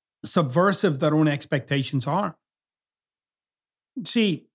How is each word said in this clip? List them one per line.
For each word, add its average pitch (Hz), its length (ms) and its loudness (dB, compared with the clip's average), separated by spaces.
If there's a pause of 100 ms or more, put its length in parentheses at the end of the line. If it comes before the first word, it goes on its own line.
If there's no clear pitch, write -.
(220)
subversive 170 800 0
their 151 140 2
own 156 120 4
expectations 139 800 -2
are. 180 300 -4 (1700)
See, 208 500 -2